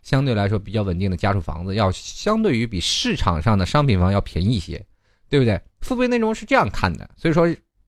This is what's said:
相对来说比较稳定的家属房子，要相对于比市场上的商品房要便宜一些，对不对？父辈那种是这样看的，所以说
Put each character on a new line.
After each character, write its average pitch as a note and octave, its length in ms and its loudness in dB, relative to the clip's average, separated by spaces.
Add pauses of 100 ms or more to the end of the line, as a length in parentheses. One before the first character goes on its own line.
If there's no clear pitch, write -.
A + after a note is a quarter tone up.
相 C3+ 220 0
对 C3+ 100 0
来 G2+ 160 0
说 G#2+ 80 0
比 G#2 140 -8
较 G#2+ 100 -2
稳 F#2+ 160 -2
定 G2 120 -2
的 F#2 80 -2
家 G2 160 0
属 G2 60 0
房 E2+ 260 -6
子， F#2+ 100 -6
要 G2+ 160 2
相 - 500 -2
对 F3+ 160 2
于 A2+ 80 0
比 G#2 140 -6
市 - 360 -2
场 E2+ 260 0
上 G#2+ 160 2
的 F#2 80 2
商 D3 200 2
品 G#2+ 140 4
房 F2+ 120 4
要 G2+ 100 2
便 - 220 -4
宜 G2 60 2
一 A#2+ 100 0
些， E2 240 -10 (460)
对 D3 100 2
不 B2+ 60 4
对？ G2+ 140 2 (220)
父 - 140 -4
辈 B3 120 2
那 A#3+ 100 0
种 A3 160 0
是 A3 120 -8
这 C4+ 100 0
样 G3+ 140 4
看 - 240 -2
的， - 220 -12
所 - 140 0
以 D#3+ 40 2
说 E3+ 140 4 (400)